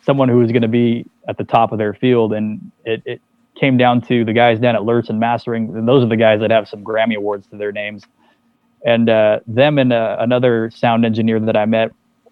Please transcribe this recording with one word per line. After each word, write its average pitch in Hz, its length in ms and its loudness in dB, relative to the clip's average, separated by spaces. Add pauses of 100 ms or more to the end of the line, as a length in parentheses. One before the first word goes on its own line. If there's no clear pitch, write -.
someone 139 260 0
who 120 100 4
was 117 120 2
gonna 117 160 0
be 117 400 0 (220)
at 110 100 -10
the 104 60 -6
top 117 260 0
of 110 80 -6
their 104 160 -4
field. 117 380 0
And 107 400 -8 (120)
it, 113 220 -6
it 120 140 -12 (340)
came 131 220 0
down 123 260 2
to 120 220 0
the 110 80 -4
guys 117 260 4
down 120 160 0
at 101 100 -2
Lurch 120 240 0
and 110 120 -4
Mastering. 117 560 -4
And 113 100 -4
those 127 160 4
are 113 60 0
the 110 80 0
guys 110 240 4
that 110 100 0
have 110 160 2
some 104 160 -18
Grammy 110 320 -2
Awards 101 340 -6
to 104 80 -20
their 104 140 -8
names. 104 320 -10 (800)
And, 117 240 2
uh, 110 380 2
them 139 320 2
and, 127 140 2
uh, 113 260 -2
another 117 560 0
sound 117 300 0
engineer 113 340 0
that 110 180 -2
I 107 80 2
met 113 280 0 (400)